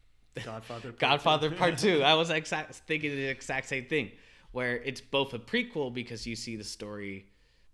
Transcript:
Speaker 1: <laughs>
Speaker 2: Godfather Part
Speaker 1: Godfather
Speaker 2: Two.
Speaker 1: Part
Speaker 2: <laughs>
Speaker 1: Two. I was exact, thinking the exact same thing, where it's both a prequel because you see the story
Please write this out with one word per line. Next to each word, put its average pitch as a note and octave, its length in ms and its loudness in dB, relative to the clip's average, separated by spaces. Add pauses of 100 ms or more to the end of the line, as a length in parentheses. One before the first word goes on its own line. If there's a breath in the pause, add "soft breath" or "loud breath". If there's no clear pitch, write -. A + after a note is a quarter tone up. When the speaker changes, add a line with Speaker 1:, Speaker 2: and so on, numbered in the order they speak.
(360)
Speaker 1:
<laughs> A2+ 100 -10
Speaker 2:
Godfather A#2 460 -10
Part A#2 80 -10
Speaker 1:
Godfather D3 500 4
Speaker 2:
Two. D#3+ 60 -4
Speaker 1:
Part F3 220 4
Speaker 2:
<laughs> - 0 -
Speaker 1:
Two. D#3 260 6
I D3 120 10
was E3 140 4
exact, D#3 460 -2 (120)
thinking D3+ 240 -2
the C#3 140 -2
exact C3+ 420 -4
same C3 180 -4
thing, C3+ 260 0 (400 loud breath)
where B2 260 0
it's B2+ 240 -6
both C3+ 320 0
a A#2 60 -6
prequel D#3+ 540 -2
because A#2+ 340 -8
you A#2 80 -6
see A2+ 200 -8
the G#2+ 80 -8
story G2+ 640 -10 (480 soft breath)